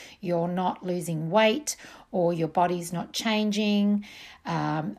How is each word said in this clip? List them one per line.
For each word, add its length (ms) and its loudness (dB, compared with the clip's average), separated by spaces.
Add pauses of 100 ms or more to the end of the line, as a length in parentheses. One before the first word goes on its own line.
(220)
you're 260 0
not 380 -2
losing 440 -4
weight, 460 4 (380)
or 200 2
your 140 0
body's 440 0
not 220 -8
changing, 920 2 (400)
um, 540 -2